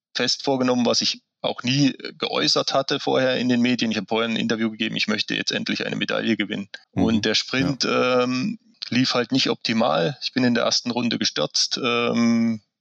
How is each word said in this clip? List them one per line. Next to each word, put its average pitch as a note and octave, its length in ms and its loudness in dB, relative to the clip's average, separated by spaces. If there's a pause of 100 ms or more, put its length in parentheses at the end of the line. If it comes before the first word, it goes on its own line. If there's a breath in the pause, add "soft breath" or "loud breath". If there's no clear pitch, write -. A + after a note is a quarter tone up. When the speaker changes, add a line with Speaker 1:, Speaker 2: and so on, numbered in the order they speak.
(160)
Speaker 1:
fest - 280 -2
vorgenommen, B2+ 420 2
was - 160 2
ich - 200 -4 (200)
auch - 220 -6
nie C3 320 2 (220)
geäußert - 560 0
hatte C#3 260 0
vorher C3 380 2
in B2 100 0
den A#2+ 140 4
Medien. A#2+ 300 2
Ich G#2 60 0
habe G2+ 100 -4
vorher A2+ 200 0
ein A2+ 80 -2
Interview A2+ 360 0
gegeben, A2 240 -4
ich - 120 -2
möchte G#2+ 280 -2
jetzt G#2+ 160 -2
endlich A2 340 -2
eine - 100 -4
Medaille G#2+ 400 0
gewinnen. G2+ 320 -4 (260 loud breath)
Speaker 2:
Mhm. - 100 2
Speaker 1:
Und A2 220 2
der G#2+ 100 2
Sprint, C3+ 480 -2
Speaker 2:
Ja. B2+ 400 2
Speaker 1:
ähm, B2+ 360 -2 (300)
lief B2+ 240 2
halt B2 180 0
nicht C3 180 2
optimal. C#3+ 760 0
Ich - 100 -6
bin B2+ 100 2
in B2 120 4
der A#2 80 2
ersten A2+ 280 -2
Runde A#2 280 -2
gestürzt, - 600 -2
ähm, A#2 800 2 (200)